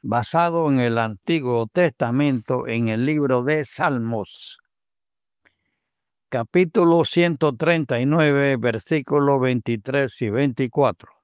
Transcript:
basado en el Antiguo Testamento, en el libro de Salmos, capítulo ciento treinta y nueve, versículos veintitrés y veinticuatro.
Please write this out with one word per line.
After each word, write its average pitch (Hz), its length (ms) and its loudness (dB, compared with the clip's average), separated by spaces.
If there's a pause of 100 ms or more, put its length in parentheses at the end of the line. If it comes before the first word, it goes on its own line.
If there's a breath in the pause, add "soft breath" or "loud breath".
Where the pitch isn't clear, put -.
basado 160 680 0
en 135 100 2
el 117 180 0
Antiguo 117 680 -2
Testamento, 135 960 0
en 117 220 -2
el 113 180 -2
libro 143 360 0
de 147 220 -2
Salmos, 117 920 -6 (1700)
capítulo 170 800 2
ciento 160 500 0
treinta 151 420 0
y 123 60 0
nueve, 143 540 2
versículos 139 800 0
veintitrés 127 800 -2
y 117 80 -2
veinticuatro. 127 840 -2 (120)